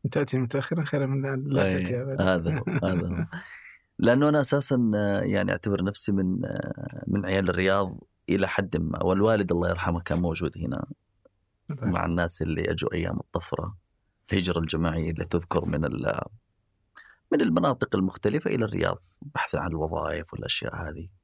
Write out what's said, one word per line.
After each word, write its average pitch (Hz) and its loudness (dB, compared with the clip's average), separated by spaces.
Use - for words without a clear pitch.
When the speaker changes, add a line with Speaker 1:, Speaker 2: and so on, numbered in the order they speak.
Speaker 1:
تأتي 139 0
متأخرًا 139 -2
خيرًا 143 0
من 135 -2
أن 135 -4
لا 131 2
Speaker 2:
إيه، 95 4
Speaker 1:
تأتي 92 0
أبدًا. - -2
Speaker 2:
هذا 92 2
هو، - -4
هذا 92 2
هو. 160 -2
Speaker 1:
<laughs> 170 -10
Speaker 2:
لأنه 135 6
أنا 147 4
أساسًا، 131 2
آه، 101 2
يعني، 98 0
أعتبر 95 0
نفسي 101 -2
من، 92 0
آه، - -8
من 98 0
عيال 95 2
الرياض 95 2
إلى 95 4
حد 87 0
ما، 82 0
والوالد 98 4
الله 87 2
يرحمه 87 0
كان 85 -2
موجود 82 -2
هنا 69 -4
Speaker 1:
نعم. 110 -2
Speaker 2:
مع 87 0
الناس 85 0
اللي 85 0
أجوا 82 -2
أيام 85 -2
الطفرة، - -6
الهجرة 90 2
الجماعية 80 0
اللي 80 -4
تذكر - 0
من 76 0
ال-، - -2
من 285 4
المناطق 147 2
المختلفة 101 0
إلى 117 0
الرياض 90 -2
بحثا - -6
عن 90 -2
الوظائف 80 -4
والأشياء - -4
هذه. - -10